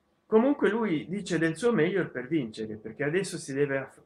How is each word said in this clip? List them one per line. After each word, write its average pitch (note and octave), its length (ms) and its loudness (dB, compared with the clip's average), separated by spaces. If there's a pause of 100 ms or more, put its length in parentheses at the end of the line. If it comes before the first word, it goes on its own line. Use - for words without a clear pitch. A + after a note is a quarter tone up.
(280)
Comunque A#3+ 420 4
lui G3+ 380 0
dice F3+ 320 -2
del D#3+ 180 2
suo A#3+ 140 2
meglio F3 380 2
per B2 180 -8
vincere, A2+ 480 -4
perché A2 280 -8
adesso F3 340 -2
si D3 160 -10
deve C#3 260 0
aff-, - 260 -12